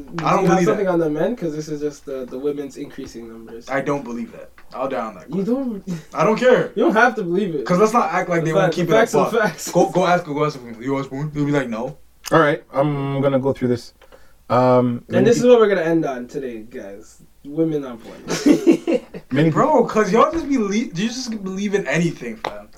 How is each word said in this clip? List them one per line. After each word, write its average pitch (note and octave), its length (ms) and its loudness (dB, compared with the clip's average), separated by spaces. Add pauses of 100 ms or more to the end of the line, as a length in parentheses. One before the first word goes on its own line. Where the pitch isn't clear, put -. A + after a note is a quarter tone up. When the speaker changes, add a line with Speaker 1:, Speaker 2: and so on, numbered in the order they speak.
(160)
Speaker 1:
do D#3 80 -4
Speaker 2:
I A3 60 2
don't G3 120 4
Speaker 1:
you F3 40 4
have - 0 -
Speaker 2:
believe F3 180 4
Speaker 1:
something G3+ 200 2
Speaker 2:
that. F#3 60 0
Speaker 1:
on E3+ 80 2
the D#3+ 100 0
men? D3+ 280 -2
'Cause D#3+ 180 -6
this D#3 140 -8
is D3+ 100 -8
just D3 260 -8
the, C3+ 200 -10
the B2 120 -10
women's C#3+ 380 -6
increasing B2+ 540 -14
numbers. A2+ 400 -16
Speaker 2:
I C3+ 100 -4
don't C3+ 240 -4
believe A#2+ 300 -10
that. - 160 -18 (240)
I'll B2 140 -4
die C3 180 -4
on G#2+ 100 -12
that F2+ 140 -20
Speaker 1:
You F#3 140 -4
Speaker 2:
cliff. F3 40 -6
Speaker 1:
don't, A#3+ 360 -4 (180)
<laughs> - 120 -20
Speaker 2:
I D#3 100 2
don't A3 140 4
care. A3+ 380 2
Speaker 1:
you G#3 80 0
don't E4 100 2
have A3+ 220 4
to G#3+ 80 -4
believe F3 320 -2
it. C#3+ 100 -4
Speaker 2:
'Cause F3+ 140 2
let's G#3+ 140 4
not - 200 2
act F3+ 160 -2
like E3 120 0
Speaker 1:
The D3+ 60 0
Speaker 2:
they D#3+ 60 0
won't F#3+ 120 4
Speaker 1:
fact-, E3 100 0
Speaker 2:
keep F3 120 0
Speaker 1:
the D3+ 60 2
Speaker 2:
it - 40 6
a - 20 6
Speaker 1:
facts E3 160 2
are C#3+ 160 2
Speaker 2:
buck. A3 100 0
Speaker 1:
facts. - 300 -4
Speaker 2:
Go, F#3 180 4
go F3+ 160 0
ask F3 220 2
him, D3 60 -6
go D3 120 0
ask D3 140 -4
him, A#2 220 -16
"You C3+ 120 -4
was C3+ 140 -4
born?" C#3+ 260 -6
He'll D3 120 -2
be C#3+ 60 0
like, C3+ 180 0
"No." A#2+ 280 -6 (340)
Speaker 3:
All D#3+ 80 6
right, D3 320 2
I'm C#3 500 0
gonna C3+ 180 2
go C3 140 0
through B2 160 -2
this. A#2+ 240 -4 (560)
Um, B2 600 4
Speaker 1:
And F#3 180 4
this A#3+ 100 6
Speaker 3:
many - 20 0
Speaker 1:
is A#3 60 2
what B3 140 8
we're G#3+ 100 6
gonna F#3+ 120 0
end E3 240 2
on B2 220 -6
today, B2 320 -10 (100)
guys. G2+ 520 -16 (240)
Women D3+ 400 -2
on B2 140 -12
point. - 1040 0 (240)
<laughs> - 60 -16
Speaker 3:
many D3+ 180 4
Speaker 2:
Bro, B3 360 4
'cause G#3 260 0
y'all C4 200 4
just E4 180 -4
believe, G#3+ 500 -2
you G#3+ 80 0
just A#3 360 -8
believe F#3+ 300 -4
in G3 140 0
anything, C#3+ 500 -2
fam. - 300 -10 (100)